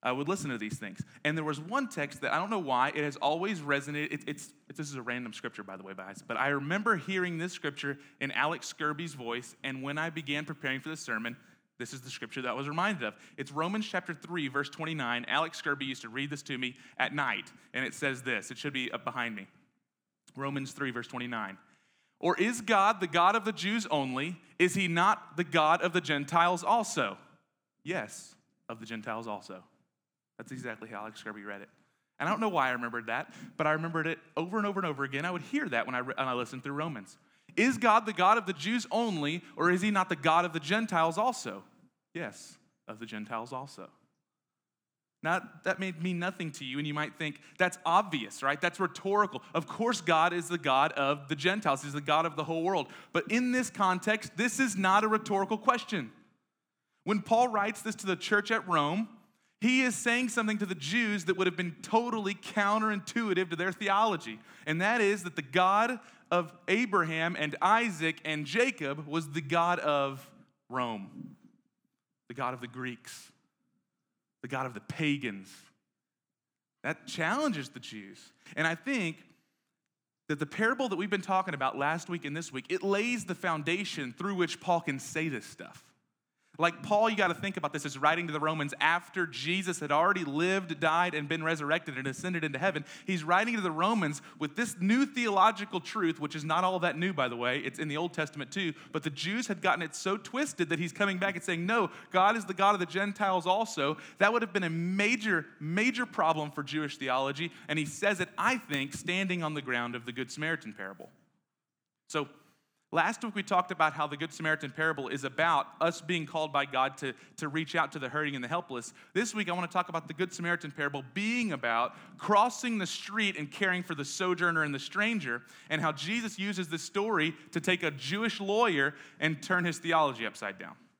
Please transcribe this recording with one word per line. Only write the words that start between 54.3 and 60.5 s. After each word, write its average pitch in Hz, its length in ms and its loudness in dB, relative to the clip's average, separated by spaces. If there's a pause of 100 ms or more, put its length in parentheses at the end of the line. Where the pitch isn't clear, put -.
this 226 220 0
is 233 180 2
not 190 280 6
a 220 40 4
rhetorical 214 500 2
question. 190 520 0 (920)
When 202 160 2
Paul 226 280 4
writes 214 340 0
this 220 140 -4
to - 100 -8
the 185 100 2
church 208 340 2
at 220 160 0
Rome, 170 420 2 (520)
he 254 220 6
is 254 120 2
saying 240 360 2
something 214 280 0